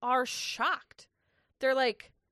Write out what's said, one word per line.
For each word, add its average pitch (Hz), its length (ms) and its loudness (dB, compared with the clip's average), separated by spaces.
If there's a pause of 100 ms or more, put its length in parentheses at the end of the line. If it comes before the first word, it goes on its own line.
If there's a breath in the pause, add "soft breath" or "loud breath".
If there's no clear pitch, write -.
are 254 240 2
shocked. - 800 -4 (540)
They're 262 140 2
like, 262 380 0 (200)